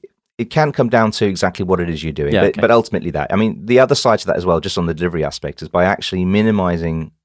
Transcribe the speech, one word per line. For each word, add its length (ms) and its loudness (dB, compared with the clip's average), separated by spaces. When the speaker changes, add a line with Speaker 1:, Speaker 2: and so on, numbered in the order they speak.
Speaker 1:
it 120 -6
can 220 0
come 180 0
down 220 4
to 140 0
exactly 400 -2
what 140 2
it 100 -2
is 140 -6
you're 100 -6
doing, 200 -2
Speaker 2:
Yeah, 80 4
Speaker 1:
but, 80 4
Speaker 2:
okay. 120 -2
Speaker 1:
but 100 4
ultimately 400 0
that. 220 -4
I 20 0
mean, 300 -2
the 140 4
other 160 4
side 240 2
to 80 -8
that 100 0
as 80 -4
well, 140 2
just 180 -6
on 80 -2
the 80 -2
delivery 300 -2
aspect, 380 -8
is 80 -12
by 160 2
actually 400 -2
minimizing 840 0